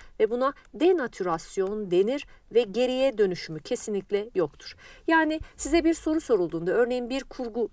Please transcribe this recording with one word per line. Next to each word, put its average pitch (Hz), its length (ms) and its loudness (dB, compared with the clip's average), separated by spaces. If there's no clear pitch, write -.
ve 214 100 2
buna 254 220 0
denatürasyon 208 1160 0
denir 208 360 2
ve 233 80 6
geriye 247 560 0
dönüşümü 175 420 -2
kesinlikle 208 720 -4
yoktur. - 420 -4
Yani 320 340 4
size 302 280 2
bir 330 100 4
soru 311 260 -2
sorulduğunda 175 520 0
örneğin 240 380 0
bir 269 140 -4
kurgu 226 480 -6